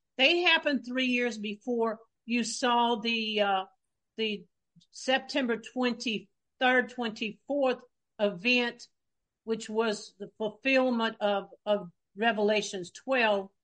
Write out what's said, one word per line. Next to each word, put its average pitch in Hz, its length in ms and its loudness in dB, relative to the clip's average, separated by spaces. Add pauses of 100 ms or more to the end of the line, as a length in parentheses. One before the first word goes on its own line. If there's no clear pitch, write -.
(160)
they 330 240 4
happened 320 440 2
three 254 220 -2
years 247 320 0
before 220 600 -4 (260)
you 233 160 0
saw 240 540 2
the, 220 460 0
uh, 190 220 2 (520)
the 220 260 -2 (480)
September 262 640 -2 (160)
twenty-third, 247 1160 0
twenty-fourth 247 880 -4 (400)
event, 233 640 0 (640)
which 220 260 -4
was 214 480 -2
the 202 180 -14
fulfillment 233 840 0
of, 202 280 0 (160)
of 190 260 0 (260)
Revelations 208 760 0
twelve, 220 600 0 (140)